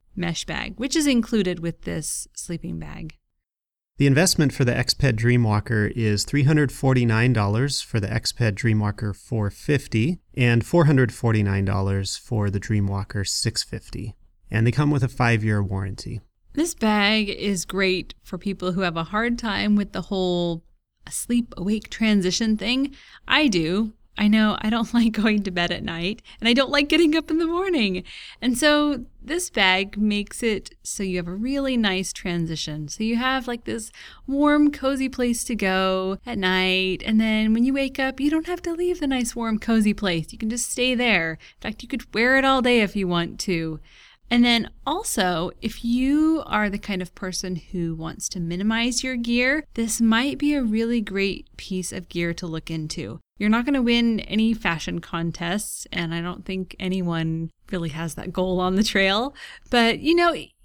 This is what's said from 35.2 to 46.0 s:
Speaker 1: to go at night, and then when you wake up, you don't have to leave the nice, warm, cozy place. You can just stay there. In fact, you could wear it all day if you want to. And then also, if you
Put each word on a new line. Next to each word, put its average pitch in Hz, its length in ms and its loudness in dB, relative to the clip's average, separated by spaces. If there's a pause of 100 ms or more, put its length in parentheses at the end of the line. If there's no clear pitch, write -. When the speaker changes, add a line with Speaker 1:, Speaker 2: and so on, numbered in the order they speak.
Speaker 1:
to 240 100 -4
go 190 720 0
at 233 100 -6
night, 185 680 2
and 220 160 2
then 220 360 2
when 233 80 2
you 262 100 2
wake 269 240 -2
up, 262 220 -2
you 285 100 0
don't 320 160 2
have 349 160 -4
to 339 120 -4
leave 349 260 -2
the 294 80 -2
nice, 254 280 -2
warm, 226 220 -2
cozy 214 380 2
place. 170 360 -2
You - 60 -16
can 220 140 -4
just 240 180 -4
stay 254 240 0
there. 208 380 2
In - 300 -16
fact, 220 200 -8
you - 80 -16
could - 240 -6
wear 247 240 4
it 269 80 4
all 269 160 4
day 240 200 4
if 202 140 0
you 190 120 0
want 170 340 -2
to. 165 380 -2 (500)
And 240 140 6
then 233 280 2 (160)
also, 185 640 0 (100)
if - 240 -6
you 285 640 2